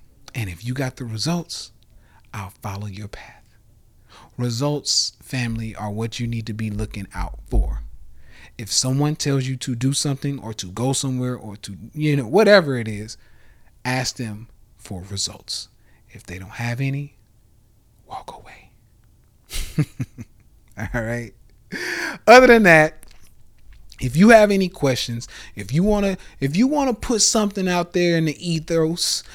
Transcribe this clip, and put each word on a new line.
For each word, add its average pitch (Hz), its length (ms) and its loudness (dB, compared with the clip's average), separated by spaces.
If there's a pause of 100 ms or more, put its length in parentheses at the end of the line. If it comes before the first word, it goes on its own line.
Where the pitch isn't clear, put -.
(340)
And 104 160 -6
if 87 140 -14
you 123 100 -6
got 131 220 -6
the 131 80 -12
results, 135 680 -6 (640)
I'll 98 180 -12 (100)
follow 104 240 -8
your 101 220 -12
path. - 340 -18 (960)
Results, 127 840 -2
family, 113 540 -6
are 107 160 -8
what 110 300 -6
you 120 60 -2
need 113 200 -4
to 113 60 -8
be 110 180 -4
looking 104 440 -6
out - 340 -6
for. - 340 2 (760)
If 104 120 -10
someone 143 460 0
tells 139 300 -2
you 131 100 -4
to 127 180 -6
do 127 180 0
something 139 460 -4
or 113 160 -10
to 90 160 -12
go 120 220 -2
somewhere 127 420 -4
or 107 220 -14
to, 101 200 -14 (160)
you 151 220 0
know, 139 140 0
whatever 180 480 6
it 113 100 -6
is, 107 300 -10 (680)
ask 127 320 -2
them 110 320 -10 (280)
for 92 260 -12
results. - 640 -8 (420)
If - 140 -20
they 90 140 -12
don't 98 140 -16
have 120 280 -6
any, 139 360 -6 (880)
walk - 300 -14
away. - 340 -20 (800)
<laughs> - 360 -4 (920)
All 113 240 -6
right. 117 300 -8 (960)
Other 254 200 12
than 233 180 8
that, 160 380 6 (960)
if 127 160 -2
you 196 120 8
have 214 240 10
any 190 160 2
questions, 120 580 -2 (300)
if 107 160 -8
you 160 100 2
wanna, 202 360 2 (200)
if 139 160 -2
you 233 140 4
wanna 277 260 0
put 214 280 -2
something 202 440 0
out 175 280 -2
there 175 220 2
in 160 100 2
the 165 220 -6
ethos 165 760 -2 (100)